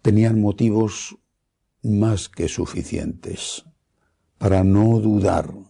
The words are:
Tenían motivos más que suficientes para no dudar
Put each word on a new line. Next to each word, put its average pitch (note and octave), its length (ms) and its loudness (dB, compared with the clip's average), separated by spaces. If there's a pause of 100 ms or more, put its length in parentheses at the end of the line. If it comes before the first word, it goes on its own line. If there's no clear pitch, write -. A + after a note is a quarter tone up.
Tenían A2 400 2
motivos G#2 760 -2 (640)
más G#2+ 460 0
que - 200 -6
suficientes - 1160 -10 (720)
para F#2+ 240 2
no G#2 380 4
dudar F#2+ 520 0 (180)